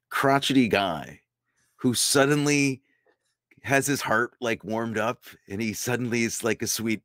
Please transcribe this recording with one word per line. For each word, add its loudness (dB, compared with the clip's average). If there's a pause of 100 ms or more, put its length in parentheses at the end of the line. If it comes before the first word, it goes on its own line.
(100)
crotchety 2
guy -2 (560)
who 0
suddenly 2 (800)
has 2
his 0
heart, 0
like, -4
warmed -4
up, -4 (240)
and -8
he -2
suddenly -2
is, -4
like, -2
a -4
sweet, -2